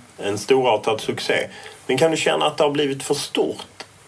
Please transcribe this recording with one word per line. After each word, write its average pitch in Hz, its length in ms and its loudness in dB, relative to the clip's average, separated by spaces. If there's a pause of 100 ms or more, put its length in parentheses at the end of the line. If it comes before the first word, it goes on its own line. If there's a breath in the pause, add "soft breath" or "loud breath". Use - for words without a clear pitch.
(180)
en 101 200 -4
storartad 127 640 2
succé. 120 460 -2 (400 loud breath)
Men 127 100 2
kan 160 140 4
du 156 60 0
känna 156 280 0
att 151 120 -2
det 156 60 2
har 143 80 4
blivit 139 320 -2
för 147 100 -2
stort? - 720 -4 (220)